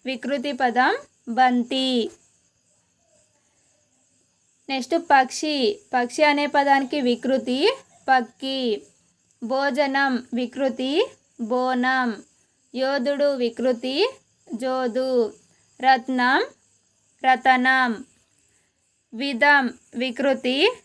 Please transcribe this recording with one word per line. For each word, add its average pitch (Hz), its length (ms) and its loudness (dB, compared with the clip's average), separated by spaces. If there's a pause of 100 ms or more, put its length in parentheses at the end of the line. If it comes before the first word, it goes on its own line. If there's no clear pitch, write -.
వికృతి 262 460 -6
పదం 254 440 2 (320)
బంతి. 247 800 0 (2500)
నెక్స్ట్ 269 260 -2 (160)
పక్షి. 269 720 2 (140)
పక్షి 247 280 0
అనే 294 240 4
పదానికి 277 540 2
వికృతి 254 760 0 (340)
పక్కి. 254 720 -2 (640)
భోజనం 269 920 0
వికృతి 262 760 -2 (300)
బోనం. 247 800 -2 (520)
యోధుడు 277 600 0
వికృతి 254 760 -2 (440)
జోదు. 254 800 -2 (500)
రత్నం 262 640 2 (800)
రతనం. 254 800 2 (1080)
విధం 277 640 0 (160)
వికృతి 262 800 0 (120)